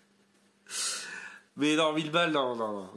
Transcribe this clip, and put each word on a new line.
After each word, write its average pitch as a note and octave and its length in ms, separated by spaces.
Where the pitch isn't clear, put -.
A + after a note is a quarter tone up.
<laughs> - 1200
mais D3+ 180
non, D#3 160
mille D3+ 180
balles, E3+ 220
non, C3 240
non, A2 160
non, G2 260